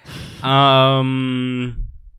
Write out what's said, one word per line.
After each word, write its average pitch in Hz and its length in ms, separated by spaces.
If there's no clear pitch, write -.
Ähm, 131 1500